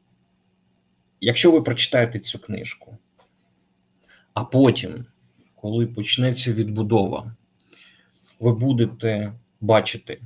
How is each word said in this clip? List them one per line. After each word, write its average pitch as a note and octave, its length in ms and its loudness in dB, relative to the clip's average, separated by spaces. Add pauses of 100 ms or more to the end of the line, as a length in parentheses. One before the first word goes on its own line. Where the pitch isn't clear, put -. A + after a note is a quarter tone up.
(1200)
якщо B2 320 4
ви D#3+ 100 4
прочитаєте A#2+ 560 0
цю - 200 -12
книжку, - 600 -14 (1400)
а A#2+ 100 -6
потім, A#2+ 600 2 (480)
коли A2+ 320 -2
почнеться A#2+ 680 -2
відбудова, G#2 840 0 (1080)
ви A#2 120 2
будете A2 800 0 (280)
бачити, G#2+ 640 0